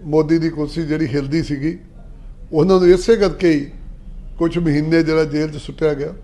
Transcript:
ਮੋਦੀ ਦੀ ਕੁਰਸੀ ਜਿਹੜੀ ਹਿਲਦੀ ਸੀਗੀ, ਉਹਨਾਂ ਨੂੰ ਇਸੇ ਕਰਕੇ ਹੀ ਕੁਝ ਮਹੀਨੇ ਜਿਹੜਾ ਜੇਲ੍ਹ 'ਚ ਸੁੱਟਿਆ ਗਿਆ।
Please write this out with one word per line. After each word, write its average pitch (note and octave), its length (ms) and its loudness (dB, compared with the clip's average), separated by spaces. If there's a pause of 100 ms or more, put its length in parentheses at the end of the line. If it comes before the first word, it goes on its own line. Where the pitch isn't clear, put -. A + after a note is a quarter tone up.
ਮੋਦੀ D#3 340 2
ਦੀ E3 120 0
ਕੁਰਸੀ D3+ 320 -6
ਜਿਹੜੀ D#3 240 -2
ਹਿਲਦੀ C#3+ 360 -2
ਸੀਗੀ, D3 360 -4 (720)
ਉਹਨਾਂ F3+ 280 4
ਨੂੰ F3+ 80 6
ਇਸੇ F#3 280 6
ਕਰਕੇ F#3 360 2
ਹੀ C#3+ 120 0 (760)
ਕੁਝ E3 200 0
ਮਹੀਨੇ D#3+ 440 2
ਜਿਹੜਾ D#3+ 220 2
ਜੇਲ੍ਹ D3+ 280 -2
'ਚ C3+ 100 -12
ਸੁੱਟਿਆ D3+ 320 -2
ਗਿਆ। D3 180 -8 (120)